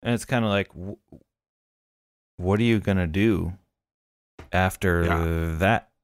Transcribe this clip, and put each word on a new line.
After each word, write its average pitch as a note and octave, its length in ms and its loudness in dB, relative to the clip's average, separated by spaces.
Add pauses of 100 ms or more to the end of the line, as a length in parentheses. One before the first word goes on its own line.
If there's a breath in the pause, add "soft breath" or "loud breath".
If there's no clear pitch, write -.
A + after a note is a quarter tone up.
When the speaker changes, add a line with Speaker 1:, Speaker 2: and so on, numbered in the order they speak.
Speaker 1:
And A#2 120 -2
it's A2 100 -4
kinda A#2 240 -2
like, G2+ 240 0
wh-, F#2 240 -12 (1400)
what F#2+ 200 2
are A2 60 2
you A#2 160 4
gonna F#2+ 260 0
do F2+ 520 0 (920)
after F#2 540 0
Speaker 2:
Yeah. E2 540 -2
Speaker 1:
that? G2 320 0 (140)